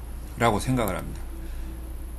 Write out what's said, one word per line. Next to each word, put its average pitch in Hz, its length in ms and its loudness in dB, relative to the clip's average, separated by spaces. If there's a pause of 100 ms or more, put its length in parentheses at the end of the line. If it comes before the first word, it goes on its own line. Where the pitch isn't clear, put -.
(380)
라고 113 220 6
생각을 110 380 2
합니다. 78 240 -4 (960)